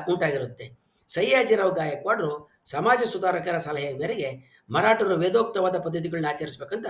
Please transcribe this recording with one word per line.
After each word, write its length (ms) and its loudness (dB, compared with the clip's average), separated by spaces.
ಉಂಟಾಗಿರುತ್ತೆ. 720 -2
ಸಯ್ಯಾಜಿರಾವ್ 680 2
ಗಾಯಕ್ವಾಡ್ರು 760 -2
ಸಮಾಜ 380 2
ಸುಧಾರಕರ 560 0
ಸಲಹೆಯ 360 -4
ಮೇರೆಗೆ 640 -6
ಮರಾಠರು 440 4
ವೇದೋಕ್ತವಾದ 640 2
ಪದ್ಧತಿಗಳನ್ನ 480 -4
ಆಚರಿಸಬೇಕಂತ 600 -6